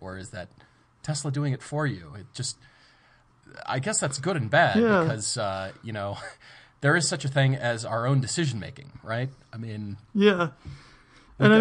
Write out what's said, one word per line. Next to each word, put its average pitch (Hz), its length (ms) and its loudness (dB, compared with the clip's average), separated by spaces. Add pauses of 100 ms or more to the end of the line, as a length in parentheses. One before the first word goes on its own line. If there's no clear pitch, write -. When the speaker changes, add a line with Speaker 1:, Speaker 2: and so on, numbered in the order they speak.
Speaker 1:
Or 92 180 -12
is 92 120 -14
that 87 180 -12 (540)
Tesla 151 280 -4
doing 143 220 -2
it 127 100 -6
for 147 240 -4
you? 90 320 -6
It 92 160 -16
just, - 220 -8 (1120)
I 120 120 -4
guess 202 220 -4
that's 147 180 -4
good 175 180 -2
and 110 140 -4
bad 156 300 4
Speaker 2:
Yeah. 214 220 4
Speaker 1:
because, 110 360 -2
uh, 95 320 -4 (140)
you 110 80 -10
know, 101 260 -6 (300)
<laughs> - 320 -20
there 147 160 4
is 165 100 0
such 170 180 -4
a 143 40 -2
thing 135 260 4
as 117 300 -4
our 117 200 -2
own 135 160 4
decision 127 380 -2
making, - 320 -12 (140)
right? 120 260 -4 (220)
I 117 60 -14
mean, 107 380 -8 (160)
Speaker 2:
Yeah. 196 360 4 (920)
Speaker 1:
we - 60 4
Speaker 2:
And 214 80 10
I 220 40 8
Speaker 1:
gotta - 40 8